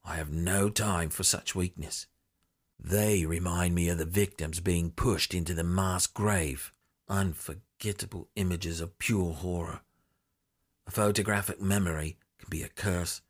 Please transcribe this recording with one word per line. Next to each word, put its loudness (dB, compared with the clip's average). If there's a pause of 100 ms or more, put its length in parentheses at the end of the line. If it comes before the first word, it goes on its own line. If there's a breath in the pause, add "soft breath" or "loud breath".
I -8
have -4
no 2
time 2
for -4
such 0
weakness. -4 (720)
They 2
remind 0
me 4
of 0
the -2
victims 0
being 2
pushed 0
into 0
the 0
mass 2
grave. 0 (360)
Unforgettable -4
images -2
of -8
pure 2
horror. -4 (1040)
A -14
photographic 2
memory 0 (200)
can -20
be -4
a -10
curse -4